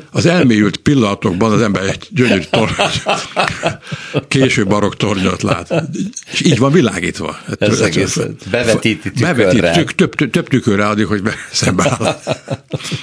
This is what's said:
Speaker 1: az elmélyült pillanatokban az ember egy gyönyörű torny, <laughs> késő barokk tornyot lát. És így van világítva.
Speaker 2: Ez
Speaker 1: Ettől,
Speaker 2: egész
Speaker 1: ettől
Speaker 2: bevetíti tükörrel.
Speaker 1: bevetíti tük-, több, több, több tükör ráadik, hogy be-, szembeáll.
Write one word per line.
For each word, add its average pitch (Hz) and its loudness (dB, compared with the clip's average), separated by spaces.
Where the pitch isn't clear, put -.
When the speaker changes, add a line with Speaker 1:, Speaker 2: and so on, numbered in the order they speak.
Speaker 1:
az - 0
elmélyült 120 4
pillanatokban 107 2
az 117 4
ember 95 0
egy 95 -6
gyönyörű 107 2
torny, 110 2
<laughs> - -6
késő 131 2
barokk 101 2
tornyot 95 0
lát. 90 -2
És - -2
így 135 4
van 139 4
világítva. 90 0
Speaker 2:
Ez - -6
Speaker 1:
Ettől, 107 2
Speaker 2:
egész 87 0
Speaker 1:
ettől - -4
Speaker 2:
bevetíti 110 0
tükörrel. 151 0
Speaker 1:
bevetíti 95 4
tük-, - 0
több, - 0
több, 131 -2
több 170 -2
tükör 110 2
ráadik, 104 2
hogy 104 -2
be-, 107 -2
szembeáll. - 0